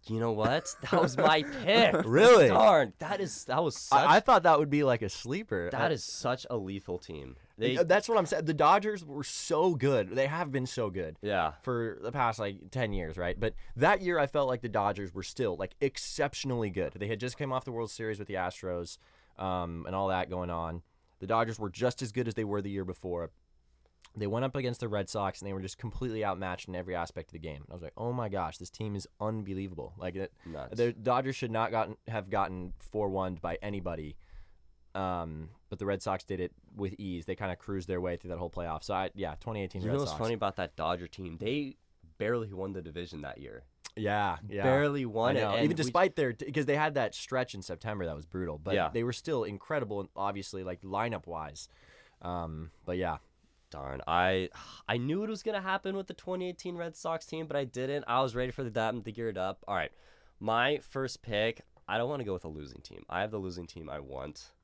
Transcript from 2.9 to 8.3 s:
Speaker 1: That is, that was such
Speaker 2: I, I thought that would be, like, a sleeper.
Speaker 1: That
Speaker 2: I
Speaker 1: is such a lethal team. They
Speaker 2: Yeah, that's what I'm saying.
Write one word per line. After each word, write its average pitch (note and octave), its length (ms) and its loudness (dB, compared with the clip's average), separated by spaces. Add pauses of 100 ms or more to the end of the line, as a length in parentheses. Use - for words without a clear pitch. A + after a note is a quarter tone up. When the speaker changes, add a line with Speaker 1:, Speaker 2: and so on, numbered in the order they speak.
Speaker 1:
That F#3 200 -2
is, - 260 -4
that C#3 180 2
was D3+ 120 0
such C#3 320 6
Speaker 2:
I, D#3+ 100 10
I - 20 10
thought A3+ 240 8
that D#3+ 160 10
would D3+ 100 2
be, D3 140 4
like, B2 180 6
a G2+ 80 -2
sleeper. A2+ 640 -2
Speaker 1:
That E3 180 2
Speaker 2:
I D#3+ 60 2
Speaker 1:
is G#2 80 -8
such - 440 -2
a B2 100 -4
lethal G2 420 -4
team. C2+ 360 -12 (220)
They A#2 140 2
Speaker 2:
Yeah, D3+ 100 2
that's F3 260 6
what A3+ 120 2
I'm E3+ 80 2
saying. D#3 180 0